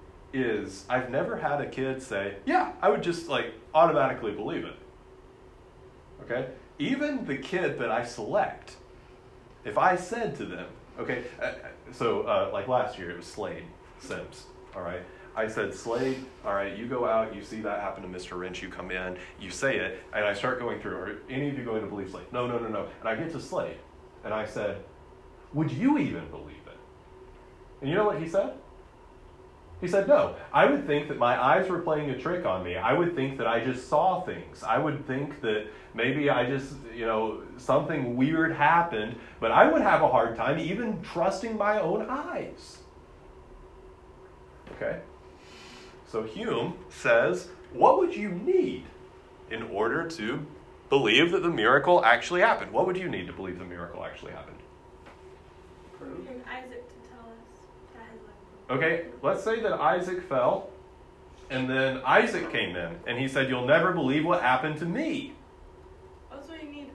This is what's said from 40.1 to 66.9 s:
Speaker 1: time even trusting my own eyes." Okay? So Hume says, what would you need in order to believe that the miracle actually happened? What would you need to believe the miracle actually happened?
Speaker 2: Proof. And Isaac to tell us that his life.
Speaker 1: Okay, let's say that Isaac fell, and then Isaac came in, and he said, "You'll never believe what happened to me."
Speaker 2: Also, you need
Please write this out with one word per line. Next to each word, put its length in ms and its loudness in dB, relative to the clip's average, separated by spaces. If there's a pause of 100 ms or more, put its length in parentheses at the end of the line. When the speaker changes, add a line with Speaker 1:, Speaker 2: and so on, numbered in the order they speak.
Speaker 1:
time 220 0
even 440 -4
trusting 540 -2
my 220 2
own 320 0
eyes." 680 -8 (1900)
Okay? 260 -6 (1120)
So 120 -4
Hume 520 -4 (140)
says, 600 4 (260)
what 240 8
would 180 2
you 140 -4
need 540 0 (640)
in 140 -6
order 440 0
to 380 -6 (420)
believe 440 6
that 100 2
the 80 2
miracle 520 6
actually 380 4
happened? 320 4
What 140 4
would 100 0
you 140 -4
need 160 -4
to 80 -10
believe 240 -8
the 80 -12
miracle 360 -10
actually 300 -12
happened? 240 -14 (1400)
Speaker 2:
Proof. 320 -12
And 200 -12
Isaac 380 -12
to 220 -20
tell 180 -20
us 300 -20 (340)
that 180 -18
his 120 -18
life. 480 -20
Speaker 1:
Okay, 360 0 (160)
let's 220 2
say 160 0
that 140 0
Isaac 480 0
fell, 480 0 (800)
and 180 -2
then 380 2
Isaac 440 4
came 240 -2
in, 220 -6 (100)
and 120 -2
he 100 0
said, 220 0
"You'll 160 0
never 260 6
believe 320 2
what 160 4
happened 380 2
to 80 -4
me." 480 -4 (1000)
Speaker 2:
Also, 220 -16
you 160 -14
need 240 -14